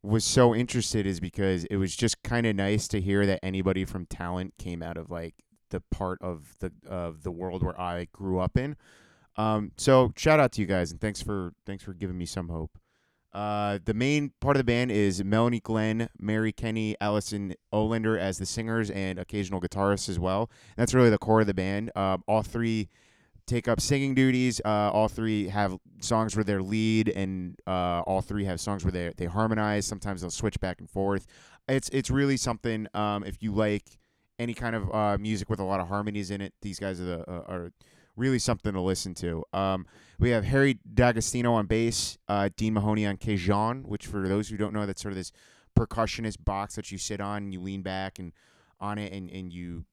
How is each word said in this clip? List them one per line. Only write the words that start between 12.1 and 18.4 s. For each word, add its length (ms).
me 80
some 240
hope. 280
Uh, 500
the 120
main 360
part 140
of 40
the 40
band 280
is 320
Melanie 360
Glenn, 480
Mary 320
Kenny, 500
Allison 540
Olander 460
as 180
the 80